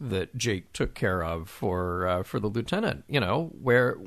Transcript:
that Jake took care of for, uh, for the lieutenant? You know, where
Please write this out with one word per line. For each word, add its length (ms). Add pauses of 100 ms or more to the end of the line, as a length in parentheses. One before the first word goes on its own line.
that 360
Jake 360
took 220
care 280
of 260
for, 600
uh, 160
for 160
the 80
lieutenant? 600
You 120
know, 400
where 460